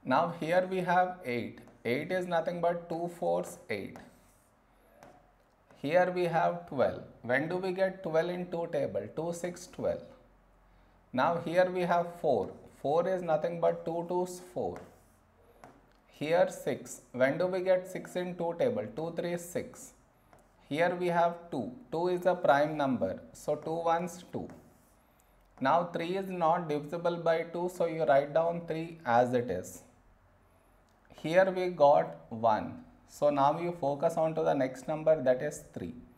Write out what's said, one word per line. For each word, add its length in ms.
Now 360
here 300
we 100
have 320
eight. 360
Eight 280
is 140
nothing 340
but 280
two 300
fours 400
eight. 280
Here 320
we 100
have 440
twelve. 340
When 260
do 80
we 160
get 320
twelve 260
in 200
two 220
table? 440
Two, 160
six, 340
twelve. 360
Now 320
here 260
we 100
have 260
four. 300
Four 280
is 140
nothing 380
but 240
two 240
twos, 320
four. 260
Here 420
six. 500
When 260
do 120
we 140
get 240
six 280
in 220
two 240
table? 340
Two, 220
three, 220
six. 560
Here 260
we 140
have 260
two. 220
Two 180
is 180
a 80
prime 420
number. 440
So 240
two 180
ones, 580
two. 160
Now 320
three 240
is 140
not 380
divisible 480
by 260
two. 220
So 120
you 180
write 280
down 360
three 360
as 300
it 160
is. 320
Here 280
we 180
got 640
one. 540
So 220
now 300
you 120
focus 440
on 180
to 80
the 120
next 340
number, 340
that 200
is 220
three. 200